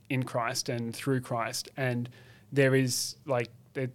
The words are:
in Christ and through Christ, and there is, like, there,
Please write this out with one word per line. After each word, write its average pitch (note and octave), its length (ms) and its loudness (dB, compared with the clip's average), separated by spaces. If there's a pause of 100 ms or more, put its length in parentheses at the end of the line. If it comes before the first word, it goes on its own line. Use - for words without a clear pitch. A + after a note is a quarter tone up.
in B2+ 140 0
Christ A#2+ 480 -2
and A#2 260 -4
through C3+ 240 0
Christ, A2+ 560 -4
and B2 320 0 (440)
there C3+ 220 6
is, C3 420 2 (100)
like, B2 220 0 (240)
there, C3 220 -4